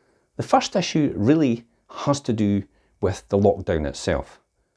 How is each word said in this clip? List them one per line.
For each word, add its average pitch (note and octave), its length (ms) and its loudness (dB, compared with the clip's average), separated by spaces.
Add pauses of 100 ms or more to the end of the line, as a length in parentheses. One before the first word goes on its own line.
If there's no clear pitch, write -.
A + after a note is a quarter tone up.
(380)
The - 60 -4
first - 300 0
issue D#3+ 440 0
really B2 480 2 (240)
has - 320 -2
to - 100 -4
do G2+ 320 0 (380)
with F#2 260 -4
the G2+ 100 0
lockdown F#2+ 480 2
itself. - 540 -6 (380)